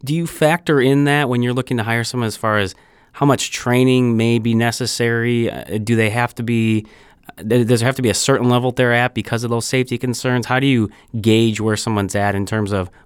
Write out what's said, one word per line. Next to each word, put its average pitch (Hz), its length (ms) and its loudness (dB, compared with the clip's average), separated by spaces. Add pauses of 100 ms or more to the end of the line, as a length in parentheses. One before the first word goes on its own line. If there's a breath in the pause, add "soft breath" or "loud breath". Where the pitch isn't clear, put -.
do 143 120 -4
you 170 100 -2
factor 160 560 0
in 139 220 4
that 143 260 2
when 120 140 0
you're 123 100 0
looking 127 240 -2
to 110 60 -2
hire 113 200 0
someone 117 240 -4
as 104 100 -6
far 107 200 0
as 98 160 -2 (380 soft breath)
how - 140 -2
much 135 260 2
training 127 640 2
may 117 220 2
be 113 160 0
necessary? 117 960 -2
Uh, 67 320 -8
do 113 120 0
they 110 140 2
have 120 260 -2
to 123 80 -8
be, 113 420 0 (520 soft breath)
uh, 82 60 -16
th-, 113 240 2
does 117 140 2
there 117 60 0
have 131 100 -2
to 143 40 -4
be 120 80 2
a 104 60 0
certain 123 340 2
level 123 220 2
they're 123 220 0
at 120 200 0
because 117 300 -4
of 120 60 -4
those 117 160 -2
safety 127 320 -2
concerns? 123 480 -2
How 127 140 0
do 139 80 0
you 117 220 2 (320 loud breath)
gauge 110 380 4
where 107 180 0
someone's 104 380 -2
at 101 180 0
in 98 120 -2
terms 107 260 -2
of, 95 180 -2 (160 soft breath)